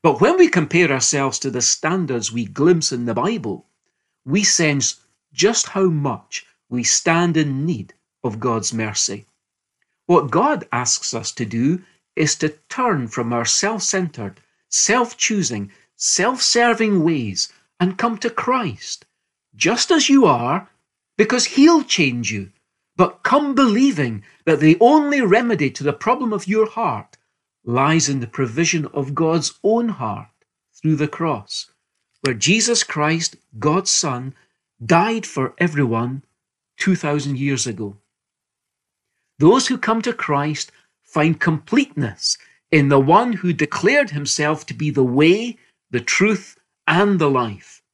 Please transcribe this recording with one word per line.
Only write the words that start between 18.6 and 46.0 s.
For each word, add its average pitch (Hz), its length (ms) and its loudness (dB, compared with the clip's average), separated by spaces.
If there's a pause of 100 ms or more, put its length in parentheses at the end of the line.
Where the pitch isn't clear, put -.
just 185 360 0
as 311 180 4
you 277 160 8
are, 143 440 0 (480)
because 226 280 2
he'll 302 380 6
change 120 480 -2
you. 98 200 -8 (440)
But - 280 0
come 277 320 0
believing 202 680 2 (220)
that 156 140 2
the 156 200 6
only 285 420 4
remedy 208 500 2
to - 120 -12
the 143 100 -2
problem 240 400 -2
of 196 140 -6
your 214 220 0
heart 143 480 -8 (460)
lies 143 460 0
in 135 100 -2
the 117 80 -8
provision 139 600 -2
of 139 280 -6
God's 160 380 0 (100)
own 233 260 0
heart 110 380 -8 (460)
through 156 220 0
the 151 120 -2
cross, 151 600 -6 (540)
where 131 120 0
Jesus 226 500 2
Christ, 160 520 -4 (240)
God's 160 320 0
Son, 131 420 -4 (500)
died 214 420 2
for - 320 -4
everyone 135 640 -2 (540)
two 185 180 0
thousand 143 420 -2
years 135 300 -2
ago. 101 300 -10 (1400)
Those 214 280 6
who 254 100 -2
come 226 240 -2
to 233 120 -4
Christ 147 580 -4 (320)
find 156 360 0
completeness 160 960 -2 (340)
in 143 180 4
the 139 100 6
one 202 340 4
who 180 200 -2
declared 208 580 0
himself 147 560 -4
to - 60 -12
be 147 160 -4
the 135 140 2
way, 165 540 2 (340)
the 120 100 -4